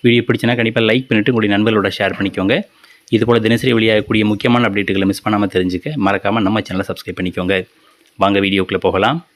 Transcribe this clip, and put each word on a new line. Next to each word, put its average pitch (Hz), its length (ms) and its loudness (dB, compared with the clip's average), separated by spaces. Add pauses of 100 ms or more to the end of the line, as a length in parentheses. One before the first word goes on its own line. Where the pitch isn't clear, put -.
வீடியோ 120 240 4
பிடிச்சினா 123 280 0
கண்டிப்பா 117 260 0
லைக் 117 280 2
பண்ணிட்டு 110 240 0
உங்களுடைய 104 260 0
நண்பர்களோட 104 400 2
ஷேர் 95 220 0
பண்ணிக்கோங்க. 101 420 -2 (480)
இது 113 160 2
போல 117 120 4
தினசரி 117 340 2
வெளியாகக்கூடிய 110 520 2
முக்கியமான 113 440 2
அப்டேட்டுகளை 98 360 -2
மிஸ் 98 240 -2
பண்ணாம 104 240 0
தெரிஞ்சுக்க 92 400 -2 (140)
மறக்காம 101 340 0
நம்ம 107 200 0
சேனலை 95 280 -6
சப்ஸ்கிரைப் - 320 -10
பண்ணிக்கோங்க. 90 460 -2 (500)
வாங்க 98 240 2
வீடியோக்குள்ள 98 360 0
போகலாம். 95 600 0